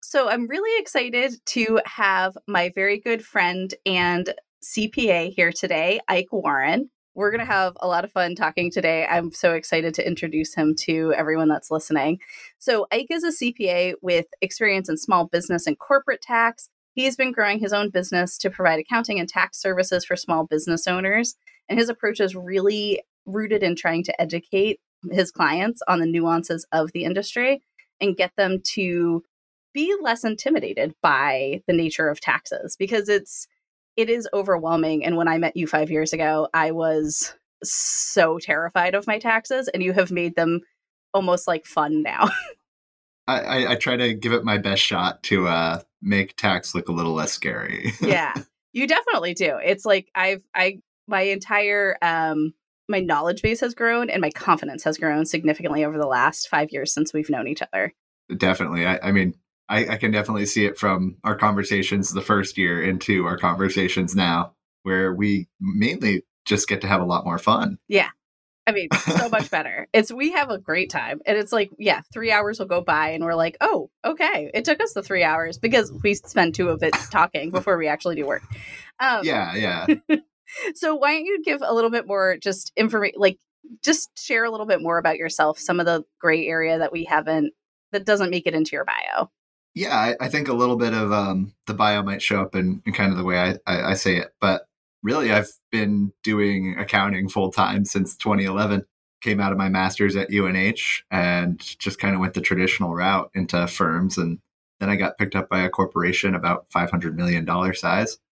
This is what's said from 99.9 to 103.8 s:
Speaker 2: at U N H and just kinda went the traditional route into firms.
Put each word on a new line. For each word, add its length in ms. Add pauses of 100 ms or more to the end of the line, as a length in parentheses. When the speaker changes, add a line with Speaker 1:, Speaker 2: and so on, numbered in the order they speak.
Speaker 2:
at 160
U 160
N 80
H 520
and 520 (180)
just 220
kinda 180
went 160
the 60
traditional 560
route 360
into 360
firms. 500